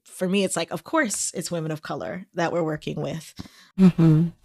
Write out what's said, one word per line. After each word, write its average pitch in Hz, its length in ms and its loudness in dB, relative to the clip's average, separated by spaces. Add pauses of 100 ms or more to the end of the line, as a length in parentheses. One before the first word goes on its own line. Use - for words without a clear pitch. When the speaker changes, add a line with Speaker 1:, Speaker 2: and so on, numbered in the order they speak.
Speaker 1:
for - 240 -6
me, 196 160 2
it's 180 100 -2
like, 170 160 -4
of - 140 -8
course, - 500 -2
it's - 160 -8
women 160 220 -4
of 151 100 -8
color 170 420 -8 (100)
that 165 180 0
we're 170 100 0
working 151 380 -6
with. 143 340 -8 (420)
Speaker 2:
Mm-hmm. 165 520 6 (160)